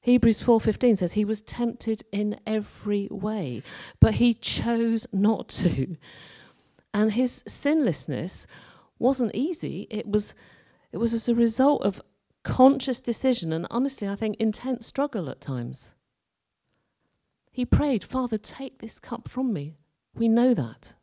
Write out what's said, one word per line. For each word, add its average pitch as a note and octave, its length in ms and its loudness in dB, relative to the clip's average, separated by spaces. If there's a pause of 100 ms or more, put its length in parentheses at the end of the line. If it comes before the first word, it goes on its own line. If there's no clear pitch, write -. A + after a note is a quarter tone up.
Hebrews A#3+ 400 4
four A3+ 180 4
fifteen A3+ 360 2
says F3 180 -2
he G#3 100 0
was G#3 180 -4
tempted A3+ 600 -4 (100)
in G#3 360 -4
every G#3 640 -4
way, F#3+ 500 -6 (380)
but G#3+ 160 8
he A#3 180 4
chose A3+ 800 0
not G3+ 360 2
to. E3+ 480 0 (960)
And G#3+ 160 2
his A#3+ 340 0
sinlessness F#3 1000 -2 (500)
wasn't C4 380 0
easy. G#3+ 560 -4
It G#3+ 160 -8
was, G#3 260 -2 (580)
it E3 60 -10
was A3+ 160 0
as A3+ 160 -2
a A#3 60 2
result A#3+ 480 2
of G3+ 180 -2 (420)
conscious C4+ 560 4
decision A3+ 540 0
and, E3 160 -4
honestly, B3+ 400 -4
I G3+ 60 -4
think, G#3+ 220 -4
intense A3+ 500 -4
struggle A3+ 420 -4
at - 120 -10
times. B2+ 520 -8 (1600)
He B3+ 120 -4
prayed, C4+ 400 2
"Father, B3 360 -4
take - 400 -12
this - 180 -14
cup - 320 -12
from B3+ 240 -4
me." D3+ 220 -6 (400)
We A#3 120 0
know A#3+ 280 4
that. A#2 480 -6